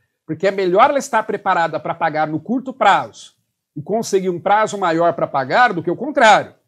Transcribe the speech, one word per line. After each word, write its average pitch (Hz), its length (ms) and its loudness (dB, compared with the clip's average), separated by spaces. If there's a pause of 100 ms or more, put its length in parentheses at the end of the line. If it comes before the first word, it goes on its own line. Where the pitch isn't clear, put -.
(260)
Porque 156 200 -6
é 202 60 2
melhor 196 400 2
ela 285 80 0
estar 220 240 -2
preparada 180 560 -2
pra 165 160 -8
pagar 156 320 -2
no 156 120 -6
curto 247 320 -6
prazo 160 640 0 (420)
e 147 60 -12
conseguir 190 480 -2
um 175 100 -6
prazo 208 380 0
maior 170 360 0
pra 165 120 -4
pagar 151 480 0
do 170 80 -4
que - 80 -4
o 165 60 -2
contrário. 220 580 2 (140)